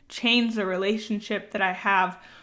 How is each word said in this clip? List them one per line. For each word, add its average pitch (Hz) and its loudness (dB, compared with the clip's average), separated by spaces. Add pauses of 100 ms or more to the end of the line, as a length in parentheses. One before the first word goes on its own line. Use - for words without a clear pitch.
change 233 2
the 208 -2
relationship 202 -2
that 196 0
I 185 2
have 185 2 (240)